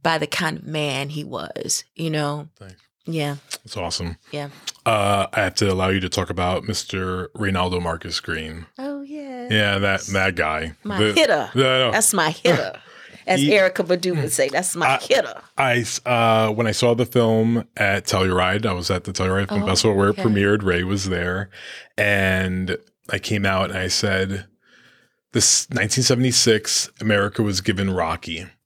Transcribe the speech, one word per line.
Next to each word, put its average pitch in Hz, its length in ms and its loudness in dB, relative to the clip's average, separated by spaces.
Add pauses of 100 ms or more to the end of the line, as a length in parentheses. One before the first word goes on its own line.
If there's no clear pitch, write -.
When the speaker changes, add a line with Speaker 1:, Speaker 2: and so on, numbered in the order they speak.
Speaker 1:
by 165 160 2
the 151 100 -2
kind 165 300 -4
of - 80 -14
man 143 440 -4
he 151 140 -8
was. - 600 -6 (120)
You 165 140 -4
know. 147 380 -4 (100)
Speaker 2:
Thanks. 95 240 -20 (240)
Speaker 1:
Yeah. 147 300 -4 (280)
Speaker 2:
That's - 140 -12
awesome. 85 400 -6 (140)
Speaker 1:
Yeah. 143 180 -8 (360)
Speaker 2:
Uh, 101 460 2
I 110 100 0
have 95 140 -2
to 101 160 2
allow 92 180 0
you 95 120 2
to 92 80 -4
talk 92 200 -2
about 90 380 -2
Mister 92 680 -6
Reynaldo 92 460 0
Marcus 85 380 -6
Green. 80 460 -8 (120)
Speaker 1:
Oh, 285 240 -8
yes. 277 500 -12
Speaker 2:
Yeah, 107 280 2
that, 98 220 0
that 95 340 0
guy. 78 380 -2 (100)
Speaker 1:
My 208 160 -6
Speaker 2:
The, 107 140 4
Speaker 1:
hitter. 175 400 2
Speaker 2:
the, 131 140 4
I 131 120 2
know. 123 120 2
Speaker 1:
That's - 220 2
my 160 180 2
hitter. 147 420 0 (280)
Speaker 2:
<laughs> - 260 -16
Speaker 1:
As 190 140 4
Speaker 2:
He, 147 100 4
Speaker 1:
Erykah 190 340 4
Badu 180 360 0
would 143 100 -2
say, 135 180 2
"That's 160 260 -2
my 175 200 2
Speaker 2:
I, - 40 0
Speaker 1:
hitter." 180 420 0 (160)
Speaker 2:
I, 123 280 2 (200)
uh, 113 460 4
when 113 160 0
I 107 40 0
saw 120 220 4
the 120 120 2
film 113 720 2
at 101 300 0
Telluride, 95 600 2
I 104 80 0
was 90 160 -6
at 90 140 -2
the - 80 -10
Telluride 95 380 -2
Film 104 140 -2
Speaker 1:
Oh, - 40 -2
Speaker 2:
Festival 101 300 2
where 98 120 4
it 104 100 -2
Speaker 1:
okay. 190 40 -4
Speaker 2:
premiered. 104 400 2
Ray 90 200 0
was 95 260 -2
there. 90 400 -4 (480)
And 92 800 0 (320)
I 98 100 -2
came 101 260 -2
out 95 240 0
and 95 100 -6
I 92 100 -4
said, 95 580 -2 (840)
"This - 360 2
nineteen 123 360 0
seventy-six, 120 840 2 (120)
America 104 420 2
was 101 160 0
given 98 300 0
Rocky. 82 560 -4 (200)